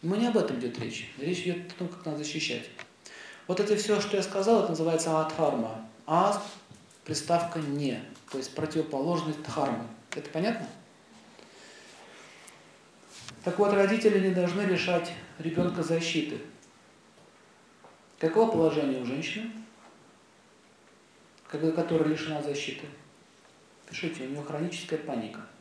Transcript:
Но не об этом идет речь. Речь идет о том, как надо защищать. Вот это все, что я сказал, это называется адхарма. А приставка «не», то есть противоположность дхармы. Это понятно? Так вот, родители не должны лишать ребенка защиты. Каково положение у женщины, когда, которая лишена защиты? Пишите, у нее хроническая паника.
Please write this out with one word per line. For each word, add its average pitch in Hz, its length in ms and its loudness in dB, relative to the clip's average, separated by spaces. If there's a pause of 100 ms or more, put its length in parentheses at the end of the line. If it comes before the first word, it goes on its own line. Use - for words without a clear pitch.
Но 175 140 0
не 233 120 4
об 226 100 4
этом 131 220 2
идет 120 200 -4
речь. - 380 -8
Речь 156 220 -2
идет 175 340 -4
о - 60 -18
том, 175 100 -4
как - 160 -14
надо 151 140 -4
защищать. 147 500 -4 (800)
Вот 185 120 -2
это 202 160 4
все, 208 240 2
что - 160 -2
я 190 60 2
сказал, 202 380 4
это - 100 2
называется 160 500 2
адхарма. 139 640 0 (220)
А 196 340 4 (640)
приставка 170 560 0
«не», 143 400 -2 (320)
то 139 60 -4
есть 127 160 -8
противоположность 151 880 -2
дхармы. 117 460 -2 (240)
Это - 180 -8
понятно? 202 380 -2 (2750)
Так 180 140 -2
вот, 202 160 4
родители 196 460 6
не 185 160 4
должны 180 260 2
лишать 180 520 2 (260)
ребенка 170 420 0
защиты. 160 580 0 (1800)
Каково 214 320 4
положение 147 500 4
у 120 40 -4
женщины, 170 460 -4 (2000)
когда, 160 240 0
которая 160 380 2
лишена 156 340 -2
защиты? 143 420 -6 (1040)
Пишите, 160 360 -6
у 131 40 -8
нее 147 140 -6
хроническая 156 560 -4
паника. 113 420 -6 (200)